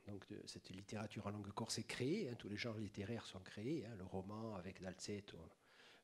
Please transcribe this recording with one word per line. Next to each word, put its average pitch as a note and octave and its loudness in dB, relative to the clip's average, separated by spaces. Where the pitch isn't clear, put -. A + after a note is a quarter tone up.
donc G2+ -4
de, G2+ -4
cette - -8
littérature G2+ -2
en G2+ 2
langue G#2 0
corse - 2
est A2+ 0
créée, D3+ 4
hein, A#2+ 0
tous G2 -2
les G#2 2
genres A2 2
littéraires G#2 2
sont - -6
créés, A2 2
hein, A#2 -4
le F2+ -2
roman G2+ 0
avec F2+ -4
Dalzetto, F#2+ -2